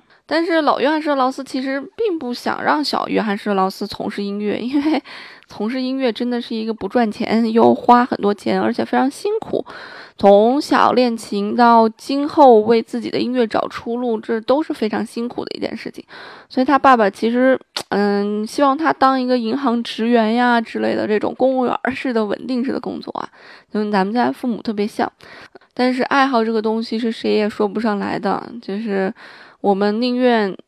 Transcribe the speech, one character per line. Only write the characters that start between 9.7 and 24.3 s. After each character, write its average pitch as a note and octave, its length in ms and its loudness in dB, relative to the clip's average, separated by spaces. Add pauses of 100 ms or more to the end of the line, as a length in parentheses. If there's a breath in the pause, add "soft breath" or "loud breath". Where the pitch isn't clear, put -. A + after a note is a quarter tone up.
从 G#3+ 440 6
小 - 320 4
练 A#3+ 240 2
琴 G#3 400 -4
到 A#3 320 6
今 C#4 380 -4
后 C4 340 8
为 A3+ 200 2
自 A#3+ 200 -6
己 G#3+ 100 -6
的 - 80 -4
音 A3+ 140 -2
乐 B3 120 2
找 - 220 -2
出 - 300 -8
路， A#3+ 240 -2
这 A3+ 220 -4
都 C4+ 200 2
是 D#4 100 -6
非 A#3 160 -2
常 G#3 160 -2
辛 A#3 240 -8
苦 - 160 -8
的 - 120 -12
一 - 40 -10
件 - 160 -6
事 - 140 -10
情。 - 140 -16 (440 loud breath)
所 - 140 -2
以 - 20 4
他 C#4 140 2
爸 C4+ 180 6
爸 G#3+ 140 2
其 A3 220 -2
实， B3+ 260 4 (300)
嗯， G3+ 580 0
希 - 160 -2
望 C#4 160 2
他 D#4+ 140 0
当 C4 280 2
一 B3 60 -2
个 B3+ 100 2
银 A#3 220 -2
行 A#3+ 240 0
职 - 240 -4
员 A3+ 280 2
呀 A#3+ 260 2
之 A3 180 -8
类 A3 160 -2
的 A3 100 -2
这 G#3+ 140 0
种 A#3 180 -2
公 C4 180 2
务 B3+ 120 0
员 - 100 -2 (160)
式 C4 200 -4
的 A3 120 0
稳 - 220 -6
定 B3 180 -2
式 C4 80 -4
的 - 60 -4
工 - 220 -8
作 - 100 -14
啊， - 180 -8 (440 loud breath)
就 G#3 80 -2
跟 G#3 100 -4
咱 G3 160 0
们 G#3 80 -6
家 B3 160 0